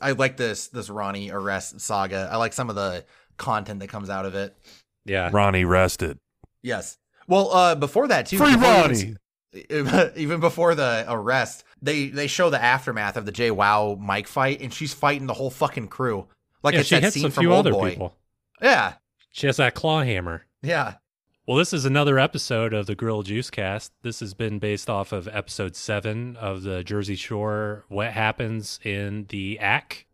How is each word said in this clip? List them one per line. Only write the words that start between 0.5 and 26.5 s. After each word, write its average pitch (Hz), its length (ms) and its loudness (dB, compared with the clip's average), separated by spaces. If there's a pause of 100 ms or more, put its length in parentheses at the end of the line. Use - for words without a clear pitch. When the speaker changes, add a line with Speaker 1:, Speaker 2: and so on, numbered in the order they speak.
Speaker 1:
this 107 220 -10
Ronnie 101 400 -6
arrest 98 500 -6
saga. 95 500 -2
I 110 60 -2
like 113 160 0
some 127 160 -6
of 107 80 -6
the 92 280 -4 (320)
content 107 440 -4
that 101 80 -12
comes 101 220 -10
out 95 160 -6
of 95 80 -8
it. 98 220 -8 (480)
Speaker 2:
Yeah. 92 280 0
Speaker 3:
Ronnie 98 320 4
rested. 90 540 2 (440)
Speaker 1:
Yes. 113 360 -8 (300)
Well, 190 240 4
uh, 180 240 8
before 190 320 2
that 147 180 2
too, 196 120 -2
Speaker 3:
Free 285 180 8
Speaker 1:
before 247 120 8
Speaker 3:
Ronnie! 123 480 4 (540)
Speaker 1:
even, 147 420 2
<laughs> - 40 -20
even 160 240 -2
before 170 340 2
the 120 340 0
arrest, 117 560 -2 (160)
they, 143 280 -2
they 143 180 -4
show 170 240 2
the 127 120 0
aftermath 120 540 2
of 110 80 -4
the 104 80 -8
J 113 200 0
wow 104 480 2
Mike 101 260 -4
fight, 139 340 -2
and 127 140 -12
she's 147 180 -8
fighting 143 360 0
the 117 60 -4
whole 127 160 -4
fucking 131 380 -4
crew. 113 380 -4 (380)
Like 147 100 2
Speaker 2:
Yeah, 160 60 4
Speaker 1:
it's - 80 0
Speaker 2:
she - 80 4
Speaker 1:
that 131 80 4
Speaker 2:
hits 208 100 2
Speaker 1:
scene 147 120 0
Speaker 2:
a 143 40 -2
Speaker 1:
from 143 120 0
Speaker 2:
few 175 120 6
other 190 180 6
Speaker 1:
Oldboy. 98 180 2
Speaker 2:
people. 87 260 -8 (440)
Speaker 1:
Yeah. 165 340 4 (360)
Speaker 2:
She - 160 -4
has 135 120 2
that 123 160 2
claw 156 280 0
hammer. 90 420 -4 (180)
Speaker 1:
Yeah. 135 320 -2 (520)
Speaker 2:
Well, 123 120 0
this 175 140 2
is 143 120 0
another 139 340 4
episode 113 560 0
of 104 120 -2
the 104 100 -4
Grill 110 260 -2
Juice 104 280 -6
Cast. 101 420 -6 (100)
This 117 160 -10
has 101 160 -10
been 107 240 -4
based 104 320 -4
off 98 220 -4
of 95 160 -6
episode 101 480 -8
seven 110 600 -6
of 98 260 -6